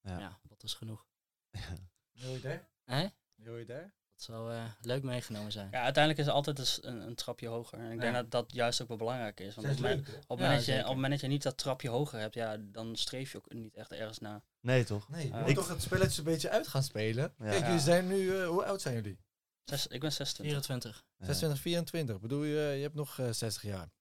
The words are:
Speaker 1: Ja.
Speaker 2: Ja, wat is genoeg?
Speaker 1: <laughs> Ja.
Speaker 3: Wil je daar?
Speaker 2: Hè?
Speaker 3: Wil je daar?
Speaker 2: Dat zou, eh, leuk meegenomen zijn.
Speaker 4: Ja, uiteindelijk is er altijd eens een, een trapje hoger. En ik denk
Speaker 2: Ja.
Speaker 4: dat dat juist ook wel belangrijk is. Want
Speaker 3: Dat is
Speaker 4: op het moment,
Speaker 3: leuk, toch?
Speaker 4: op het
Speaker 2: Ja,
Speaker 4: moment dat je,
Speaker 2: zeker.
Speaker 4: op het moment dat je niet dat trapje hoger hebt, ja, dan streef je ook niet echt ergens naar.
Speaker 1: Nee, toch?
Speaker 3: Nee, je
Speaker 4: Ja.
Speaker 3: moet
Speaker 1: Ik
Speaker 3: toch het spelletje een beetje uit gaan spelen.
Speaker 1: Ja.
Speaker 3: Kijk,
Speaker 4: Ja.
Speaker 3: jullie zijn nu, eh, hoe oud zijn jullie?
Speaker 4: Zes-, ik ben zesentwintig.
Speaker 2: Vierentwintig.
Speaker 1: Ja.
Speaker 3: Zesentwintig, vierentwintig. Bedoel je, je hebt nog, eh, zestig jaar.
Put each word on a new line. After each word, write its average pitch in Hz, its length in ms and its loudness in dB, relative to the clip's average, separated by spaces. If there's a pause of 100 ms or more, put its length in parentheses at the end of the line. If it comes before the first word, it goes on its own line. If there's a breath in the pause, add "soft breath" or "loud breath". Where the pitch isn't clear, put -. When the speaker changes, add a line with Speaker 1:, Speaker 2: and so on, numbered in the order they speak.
Speaker 1:
Ja. 92 180 -6
Speaker 2:
Ja, 95 200 -10 (100)
wat - 140 -20
is - 120 -6
genoeg? - 320 -12 (440)
Speaker 1:
<laughs> - 0 -
Ja. - 720 -12
Speaker 3:
Wil 127 100 -6
je 127 80 -6
daar? 156 280 -6 (160)
Speaker 2:
Hè? 139 220 0 (280)
Speaker 3:
Wil 113 220 -14
je 117 80 -10
daar? 151 300 -12 (180)
Speaker 2:
Dat - 120 -16
zou, 113 280 -8
eh, 117 120 -6 (180)
leuk 131 200 0
meegenomen 117 500 -4
zijn. 101 180 -6
Speaker 4:
Ja, 127 120 -2
uiteindelijk 147 420 6
is - 20 2
er 143 100 2
altijd 143 220 0
eens - 260 0
een, 117 160 -8
een 104 140 -8
trapje 120 340 -8
hoger. 117 300 -6
En 117 140 -8
ik 117 80 -4
denk 117 140 2
Speaker 2:
Ja. 123 80 2
Speaker 4:
dat 117 80 -8
dat 120 220 0
juist 120 300 2
ook 117 60 -10
wel 120 80 -6
belangrijk 113 440 -4
is. 95 140 -10
Want 107 120 -4
Speaker 3:
Dat 139 100 2
is 131 60 0
Speaker 4:
op - 60 2
het 131 80 4
moment, 135 120 -4
Speaker 3:
leuk, - 120 -10
toch? - 40 -20
Speaker 4:
op - 40 -20
het 123 100 -4
Speaker 2:
Ja, - 60 2
Speaker 4:
moment 131 140 8
dat - 80 2
je, 139 60 4
Speaker 2:
zeker. 131 100 4
Speaker 4:
op - 40 0
het 127 80 0
moment 135 180 2
dat 143 80 2
je 143 60 -2
niet 139 160 2
dat 131 160 -2
trapje 131 300 -2
hoger 123 320 0
hebt, 107 140 -4
ja, 110 260 -2
dan 113 360 -8
streef 131 360 -4
je - 60 -10
ook - 140 -18
niet 113 220 -10
echt - 180 -14
ergens 110 260 -6
naar. 104 240 -8 (180)
Speaker 1:
Nee, 123 240 6
toch? 104 240 -4
Speaker 3:
Nee, 165 180 -8
je - 60 -2
Speaker 4:
Ja. 113 80 -4
Speaker 3:
moet 156 80 2
Speaker 1:
Ik 143 60 8
Speaker 3:
toch 180 140 0
het 175 140 -2
spelletje 185 360 2
een 156 60 -4
beetje 156 260 2
uit 240 180 4
gaan 135 140 2
spelen. 113 560 0
Speaker 1:
Ja. - 60 -10
Speaker 3:
Kijk, 107 160 4
Speaker 4:
Ja. - 60 2
Speaker 3:
jullie 170 140 6
zijn 170 260 8
nu, 190 340 4
eh, 180 80 0
hoe 175 160 2
oud 196 160 -2
zijn 131 140 0
jullie? 104 240 -4 (460)
Speaker 4:
Zes-, 139 220 -2
ik 123 140 -6
ben 147 120 0
zesentwintig. - 320 -4 (180)
Speaker 2:
Vierentwintig. 123 420 -4 (120)
Speaker 1:
Ja. - 80 -14
Speaker 3:
Zesentwintig, 143 360 0
vierentwintig. 165 600 -2
Bedoel 131 240 -2
je, 151 160 0 (160)
je 139 60 -2
hebt 151 120 -6
nog, 147 240 -6
eh, 127 120 0
zestig 110 320 -2
jaar. 98 260 -6 (120)